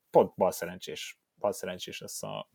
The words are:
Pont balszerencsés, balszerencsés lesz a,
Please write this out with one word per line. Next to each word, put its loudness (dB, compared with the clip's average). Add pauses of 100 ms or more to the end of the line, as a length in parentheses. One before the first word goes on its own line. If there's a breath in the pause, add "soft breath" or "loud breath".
(100)
Pont 8
balszerencsés, -2 (200)
balszerencsés -4
lesz -10
a, -8